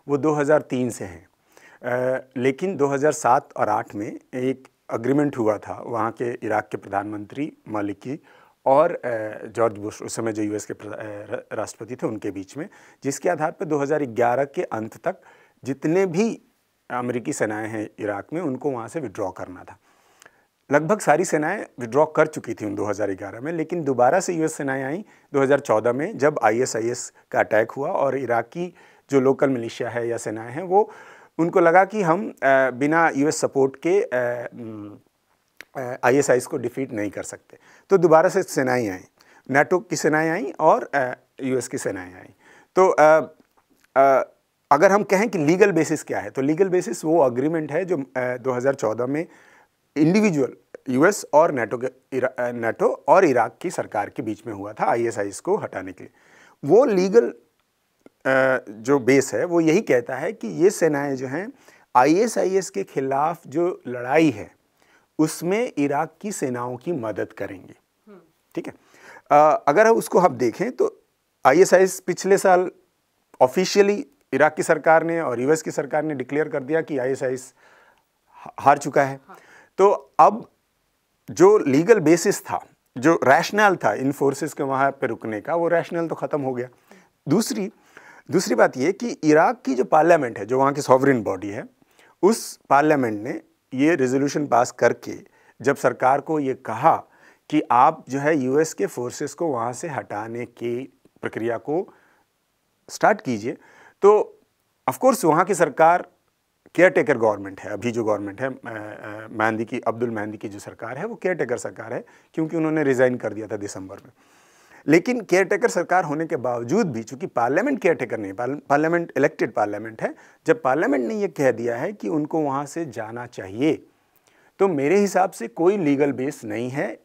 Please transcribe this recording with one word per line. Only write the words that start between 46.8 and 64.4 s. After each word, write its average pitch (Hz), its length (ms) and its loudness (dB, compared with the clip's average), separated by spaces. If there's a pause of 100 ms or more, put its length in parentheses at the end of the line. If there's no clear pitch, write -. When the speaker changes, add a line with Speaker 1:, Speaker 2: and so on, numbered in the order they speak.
Speaker 1:
वो 156 220 4
एग्रीमेंट 147 440 -2
है 175 140 -2
जो, 175 120 -2
अ, 135 60 -4 (140)
दो 127 340 -4
हज़ार 127 240 0
चौदह 113 300 -4
में 147 220 -4 (720)
इंडिविजुअल 160 560 2 (360)
यूएस 147 440 2
और 165 180 6
nato 120 340 -4
के - 320 -10
इरा-, 127 220 -2
अ, 123 120 -4
nato 117 440 -2 (120)
और 185 180 8
इराक 120 360 2
की 180 80 -6
सरकार 101 400 -6
के 143 120 -10
बीच 110 260 -8
में 113 60 -8
हुआ 101 200 -12
था 190 120 -4
आईएसआईएस 113 540 -2
को 190 180 -2
हटाने 95 360 -8
के - 100 -20
लिए। 104 100 -20 (520)
वो 202 200 8
लीगल, 202 480 4 (920)
अ, 131 440 2
जो 113 300 0
बेस 127 340 2
है 123 120 0
वो 170 160 0
यही 165 200 4
कहता 131 340 0
है 165 180 -6
कि 226 140 -12
ये 170 220 2
सेनाएं 143 460 0
जो 127 120 -6
हैं 180 260 -8 (420)
आईएसआईएस 185 760 2
के 196 140 -6
खिलाफ 143 640 -4
जो 170 400 -2
लड़ाई 127 420 2
है 101 220 -6 (680)